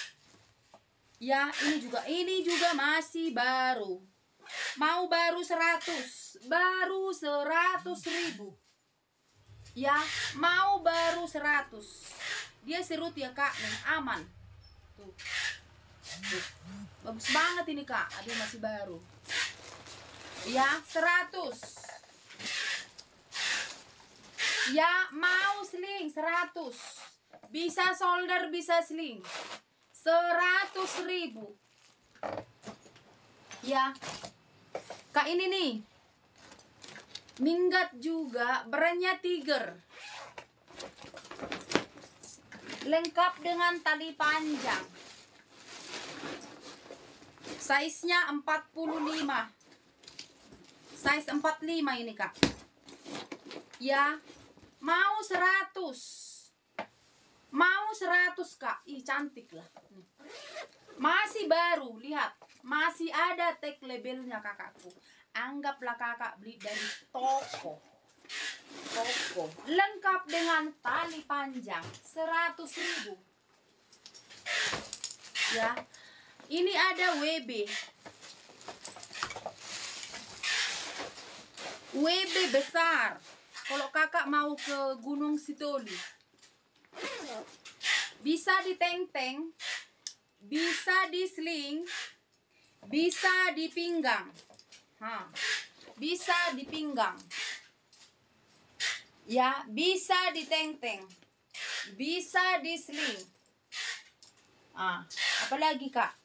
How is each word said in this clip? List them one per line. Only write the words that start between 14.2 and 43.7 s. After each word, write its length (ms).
Tuh. 140
Tuh. 180
Bagus 260
banget 380
ini, 160
Kak. 340
Aduh, 160
masih 240
baru. 380
Ya, 180
seratus. 800
Ya, 400
mau 500
sling, 480
seratus. 640
Bisa 480
solder, 560
bisa 320
sling. 380
Seratus 1080
ribu. 500
Ya. 300
Kak, 160
ini 160
nih. 260
Minggat 640
juga, 640
brandnya 540
Tiger. 580
Lengkap 560
dengan 400